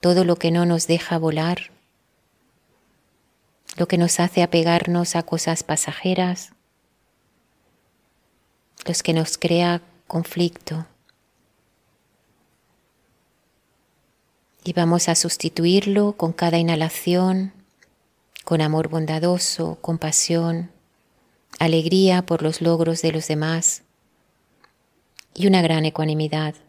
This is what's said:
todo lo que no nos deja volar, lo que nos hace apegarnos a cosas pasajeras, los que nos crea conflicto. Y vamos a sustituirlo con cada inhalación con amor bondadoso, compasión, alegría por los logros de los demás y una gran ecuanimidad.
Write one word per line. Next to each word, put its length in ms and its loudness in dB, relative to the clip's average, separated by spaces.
todo 240 4
lo 100 4
que 160 0
no 140 2
nos 220 0
deja 300 0
volar, 540 -2
lo 100 -2
que 100 0
nos 220 2
hace 240 2
apegarnos 720 0
a 80 -2
cosas 400 -4
pasajeras, 880 -2
los 180 -4
que 100 0
nos 240 -2
crea 440 0
conflicto. 800 -6
Y 80 -6
vamos 340 2
a 80 2
sustituirlo 1040 0
con 160 -2
cada 240 0
inhalación 960 0
con 140 2
amor 260 0
bondadoso, 960 -2
compasión, 880 -2
alegría 680 2
por 160 0
los 200 -2
logros 400 0
de 100 0
los 160 -6
demás 560 -2
y 140 0
una 140 6
gran 220 2
ecuanimidad. 720 -2